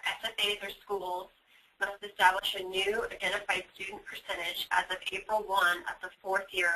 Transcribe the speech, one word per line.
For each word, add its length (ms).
S 320
F 80
As 240
or 20
schools 460
must 240
establish 520
a 80
new 480
identified 520
student 320
percentage 680
as 200
of 60
April 360
one 300
of 140
the 60
fourth 300
year 240